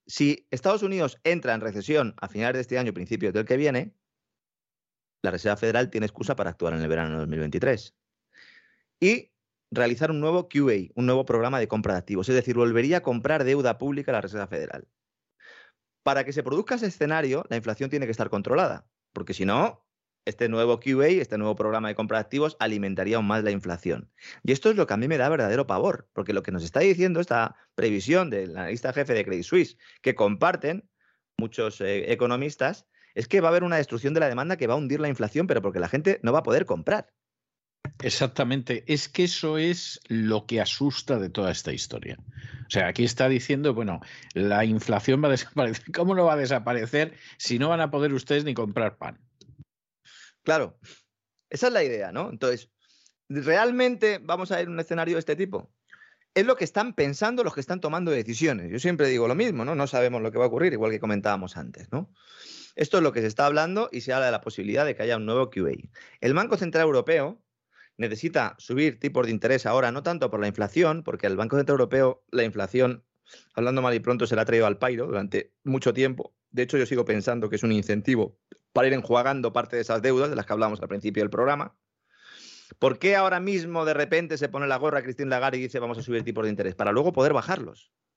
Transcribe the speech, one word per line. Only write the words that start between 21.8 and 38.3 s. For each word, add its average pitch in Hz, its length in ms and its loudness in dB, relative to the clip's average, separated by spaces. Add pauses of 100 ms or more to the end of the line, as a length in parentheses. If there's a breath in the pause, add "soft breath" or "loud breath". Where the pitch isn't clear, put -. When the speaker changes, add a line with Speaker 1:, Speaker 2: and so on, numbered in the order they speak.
Speaker 1:
de 104 80 -6
compra 110 220 -2
de 110 60 0
activos, 147 360 -2
alimentaría 101 580 -2
aún 107 100 0
más 107 160 2
la 104 80 2
inflación. 87 580 -6 (340 loud breath)
Y 123 80 0
esto 135 180 2
es 220 60 4
lo 175 120 2
que - 60 -4
a 101 40 0
mí 117 100 0
me 156 100 0
da 131 120 2
verdadero 135 380 0
pavor, 127 460 0
porque 104 200 -4
lo 95 80 0
que - 100 -8
nos 87 120 -4
está 85 160 -2
diciendo 180 400 4
esta 120 360 0 (200 soft breath)
previsión 117 540 2
del 95 280 -6
analista 110 360 -4
jefe 139 200 0
de 107 100 2
Credit 95 200 -4
Suisse, 170 340 2 (240 loud breath)
que 131 140 0
comparten 156 720 0 (480)
muchos, 110 440 -4
eh, 101 300 -2
economistas, 127 760 -2 (260 soft breath)
es 113 140 -6
que 196 120 4
va 165 80 4
a 160 40 6
haber 175 120 4
una 175 140 2
destrucción 135 360 -2
de 160 60 2
la 151 80 4
demanda 139 300 -2
que 143 100 0
va 117 60 2
a 139 40 2
hundir 147 220 -2
la 151 100 -2
inflación, 139 380 -2
pero 131 140 0
porque 95 180 -2
la 85 100 0
gente 156 320 0
no 113 120 2
va 151 60 4
a 160 40 2
poder 123 220 2
comprar. - 480 -4 (880)
Speaker 2:
Exactamente. 127 840 -2